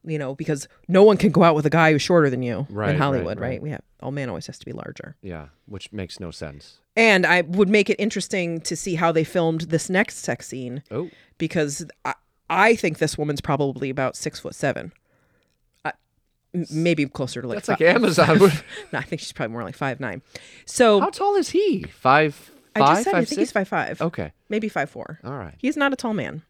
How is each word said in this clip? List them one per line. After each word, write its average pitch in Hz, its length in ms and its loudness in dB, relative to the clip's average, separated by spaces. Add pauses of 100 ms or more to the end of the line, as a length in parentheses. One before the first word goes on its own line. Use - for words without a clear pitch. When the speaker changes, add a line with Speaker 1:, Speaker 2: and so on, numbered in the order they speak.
Speaker 1:
you 156 140 -6
know, 139 180 -8
because 147 320 -6 (200)
no 185 140 8
one 208 140 10
can 196 160 4
go 165 100 6
out 165 140 8
with 156 100 0
a 143 40 4
guy 160 220 6
who's 143 100 4
shorter 160 280 4
than 127 120 -4
you 123 280 -4
Speaker 2:
Right, 101 200 -2
Speaker 1:
in - 40 2
Speaker 2:
right, - 40 0
Speaker 1:
Hollywood, 127 420 0
right? 120 100 -4
Speaker 2:
right. - 120 -8
Speaker 1:
We 151 80 -10
have, - 120 -10 (180)
all 131 120 -10
man 139 160 -8
always 87 180 -10
has - 140 -16
to - 40 -20
be - 80 -14
larger. - 480 -14
Speaker 2:
Yeah, 80 280 -14 (180)
which - 260 -14
makes 95 280 -10
no 85 100 -8
sense. 71 480 -16 (180)
Speaker 1:
And 208 300 4
I 175 160 4
would 180 260 2
make 208 220 2
it 196 80 0
interesting 185 640 -4
to 170 140 -6
see 175 180 -6
how 165 160 2
they 160 140 2
filmed 165 380 -2
this 165 280 -4
next 190 280 -2
sex - 300 -8
scene. 127 420 -12
Speaker 2:
Oh. 139 200 -8 (280)
Speaker 1:
Because 160 460 -4 (200)
I, 135 100 -4 (340)
I 202 280 4
think 165 220 -2
this 156 200 -2
woman's 147 220 -4
probably 139 500 -4
about 131 260 -4
six-foot-seven. - 760 -8 (920)
I, - 80 -6 (600)
m-, 175 180 -6
maybe 156 360 0
closer 123 340 -8
to, 123 80 -10
like, - 100 -4
Speaker 2:
That's - 100 -8
like 208 100 0
Speaker 1:
fi-, 160 80 4
Speaker 2:
Amazon. 175 520 6
Speaker 1:
<laughs> - 540 2
No, - 60 -4
I 135 40 -6
think 156 180 -10
she's - 120 -14
probably 113 200 -8
more 117 120 -10
like 87 120 -12
five 135 240 -6
nine. 107 200 -8 (460)
So 214 340 4
Speaker 2:
How 208 100 0
tall 403 260 -2
is 339 140 0
he? 330 340 0
Five 143 500 2
five, - 480 -6
Speaker 1:
I 147 120 6
just 220 100 0
said 392 60 0
I - 20 0
think - 20 0
Speaker 2:
five 220 140 0
six? 190 100 -6
Speaker 1:
he's - 140 -2
five 190 160 -2
five. - 340 -4
Speaker 2:
Okay. 104 300 -6 (180)
Speaker 1:
Maybe 214 180 -4
five 151 220 -6
four. - 340 -16
Speaker 2:
All 135 140 -10
right. 80 200 -12
Speaker 1:
He's 294 180 -4
not 277 160 0
a - 40 -4
tall 220 160 -4
man. 151 380 -6